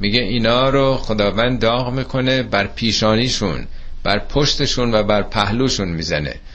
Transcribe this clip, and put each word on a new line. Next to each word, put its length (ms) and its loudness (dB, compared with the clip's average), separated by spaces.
میگه 200 0
اینا 480 2
رو 280 2
خداوند 640 0
داغ 320 0
می‌کنه، 500 0
بر 240 0
پیشانیشون، 1000 0
بر 160 2
پشتشون 760 0
و 80 4
بر 200 2
پهلوشون 640 0
می‌زنه. 460 -2